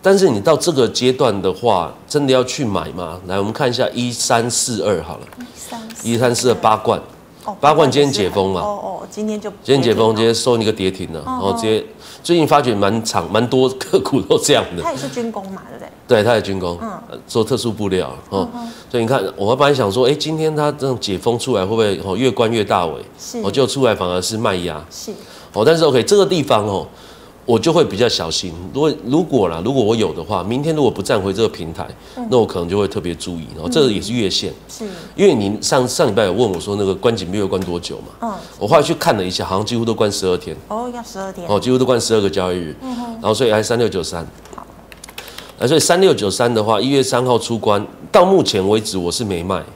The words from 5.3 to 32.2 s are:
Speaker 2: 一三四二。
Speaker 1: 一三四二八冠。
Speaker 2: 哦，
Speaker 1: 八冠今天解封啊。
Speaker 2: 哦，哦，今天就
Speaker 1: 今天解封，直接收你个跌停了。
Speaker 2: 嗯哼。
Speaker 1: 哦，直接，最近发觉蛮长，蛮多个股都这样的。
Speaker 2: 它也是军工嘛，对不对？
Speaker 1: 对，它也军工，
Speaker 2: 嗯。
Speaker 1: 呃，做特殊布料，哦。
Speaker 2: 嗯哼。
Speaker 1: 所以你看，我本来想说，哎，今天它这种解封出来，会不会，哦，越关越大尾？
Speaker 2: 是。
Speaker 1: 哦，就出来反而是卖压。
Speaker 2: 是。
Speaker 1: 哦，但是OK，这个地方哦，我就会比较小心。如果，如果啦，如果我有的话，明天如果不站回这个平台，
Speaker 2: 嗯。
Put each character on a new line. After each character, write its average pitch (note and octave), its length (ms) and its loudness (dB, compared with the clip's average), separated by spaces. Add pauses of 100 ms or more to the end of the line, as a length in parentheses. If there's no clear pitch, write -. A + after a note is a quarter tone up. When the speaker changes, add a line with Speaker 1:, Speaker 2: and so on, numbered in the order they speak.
Speaker 2:
一 B3 60 -16 (100)
三 - 240 -14
四 A3 300 -10
二。 - 20 -2
Speaker 1:
一 A#2 80 0
三 A#2+ 160 4
四 A#2+ 140 2
二 A2 60 6
八 A2 200 4
冠。 G#2+ 240 0 (460)
Speaker 2:
哦， G#3 160 -8
Speaker 1:
八 D3+ 140 6
冠 C#3+ 160 6
今 C#3+ 120 4
天 C#3+ 80 4
解 F#2 200 0
封 F#2+ 260 0
啊。 E2+ 60 -2
Speaker 2:
哦， G3+ 200 -6
哦， F#3 280 -10
今 G#3+ 180 -6
天 G#3+ 100 -4
就 G#3 120 -8 (120)
Speaker 1:
今 C3 120 4
天 C#3 80 4
解 A2+ 120 4
封， A2+ 220 4
直 A2 60 2
接 A#2 100 4
收 A#2 240 2
你 A2 80 0
个 G#2+ 80 2
跌 F#2+ 180 0
停 E2+ 220 -10
了。 D#2 140 -10
Speaker 2:
嗯 - 120 -6
哼。 G2 100 -2
Speaker 1:
哦， G2 60 0
直 - 80 -4
接， A2 220 0 (380)
最 E3+ 120 2
近 D#3+ 140 4
发 D3 140 6
觉 A#2+ 120 2
蛮 G2+ 300 2
长， F2 260 -2
蛮 A2 160 2
多 C3 220 4
个 C3+ 320 0
股 C3 220 -2
都 D#3 160 2
这 C#3+ 160 4
样 A2 100 2 (100)
的。 E2+ 80 -6
Speaker 2:
它 E4+ 80 -4
也 C#4+ 60 -6
是 C#3 120 -8
军 A#3 220 -6
工 G#3 200 -10
嘛， F#3 180 -12
对 C3 100 -16
不 - 60 -16
对？ D#2 60 -16 (180)
Speaker 1:
对， G#2+ 160 6
它 A#2 100 6
也 G#2+ 60 4
军 F#2+ 180 -4
工， F2 220 -4
Speaker 2:
嗯。 G#3+ 100 -10 (200)
Speaker 1:
呃， - 160 -14
做 - 180 0
特 C3+ 100 -2
殊 A#2 160 -2
布 G2+ 200 -4
料， F2+ 180 0 (220)
哦。 F#2+ 240 -2
Speaker 2:
嗯 A#3+ 60 -10
哼。 A#3 120 -12 (180)
Speaker 1:
所 A#2+ 80 -2
以 A#2 40 0
你 A2+ 40 0
看， A#2+ 160 0 (140)
我 G#2 180 0
本 C#3+ 140 4
来 C#3+ 60 4
想 G#2+ 180 2
说， B2 140 2
哎， C#3+ 80 4
今 D3+ 200 -4
天 D#3 220 -2
它 D3 160 0
这 C#3 140 -6
种 B2 120 -2
解 F#2+ 200 -4
封 A#2 200 -2
出 B2 160 -2
来， G2 60 2
会 F#2 80 -2
不 A2 80 -2
会， G#2 260 2
哦， F#2+ 140 -4
越 B2 140 2
关 A2+ 200 0
越 A2 140 0
大 F#2+ 220 2
尾？ D2+ 80 -4 (240)
Speaker 2:
是。 - 240 -12
Speaker 1:
哦， G2+ 80 -2
就 B2+ 160 2
出 C3+ 180 0
来 A2 100 4
反 F#2 140 -2
而 F2+ 140 -2
是 A2 160 -6
卖 A2 180 0
压。 E2 340 -6
Speaker 2:
是。 - 220 -14 (400)
Speaker 1:
哦， G#2+ 100 0
但 E3 140 6
是 D#3+ 80 2
OK， B2+ 180 4
这 G#3 140 4
个 G3 80 6
地 D#3+ 180 0
方 G#2+ 240 2
哦， F#2+ 200 -2 (580)
我 A#2 140 2
就 E3 140 2
会 D#3 120 4
比 G2+ 120 -4
较 A2+ 120 4
小 E2 220 -2
心。 F2 220 -6 (200)
如 C3 80 -4
果， D3+ 120 2 (140)
如 D3+ 180 2
果 A#2 240 2
啦， E2 160 -4
如 C3+ 100 0
果 C3 80 4
我 A2 140 2
有 F#2 160 0
的 E2+ 100 -8
话， F#2 220 -4
明 B2 180 -2
天 D#3+ 140 -2
如 D3+ 60 2
果 A2+ 80 4
不 - 120 -8
站 G#2+ 180 0
回 G2 120 -2
这 G#2 100 0
个 G#2+ 60 2
平 E2 240 -8
台， D#2 120 -10 (320)
Speaker 2:
嗯。 B3 140 -10